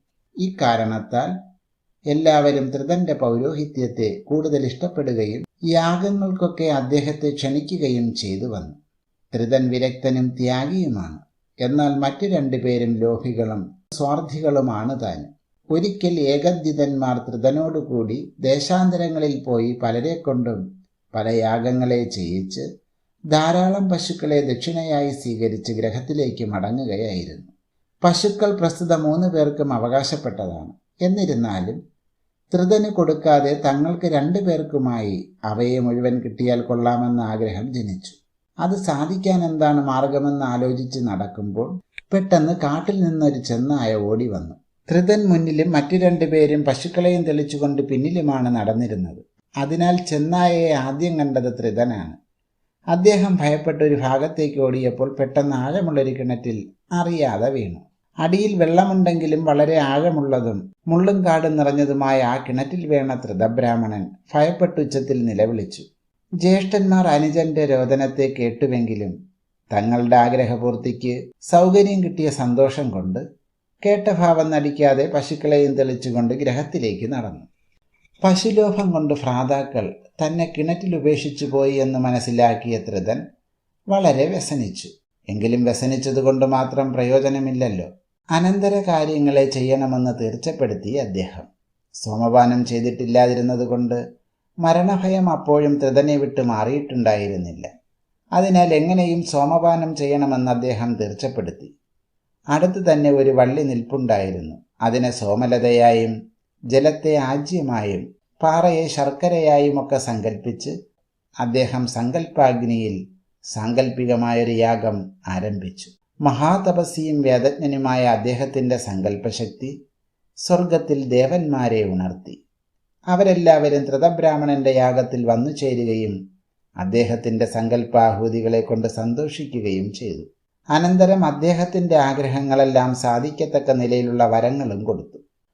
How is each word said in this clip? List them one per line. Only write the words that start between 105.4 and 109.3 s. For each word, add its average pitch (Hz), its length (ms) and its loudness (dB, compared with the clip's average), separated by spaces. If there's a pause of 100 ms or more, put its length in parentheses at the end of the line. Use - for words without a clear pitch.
ജലത്തെ 151 540 2
ആജ്യമായും 131 960 -4 (260)
പാറയെ 165 460 4
ശർക്കരയായുമൊക്കെ 143 1080 2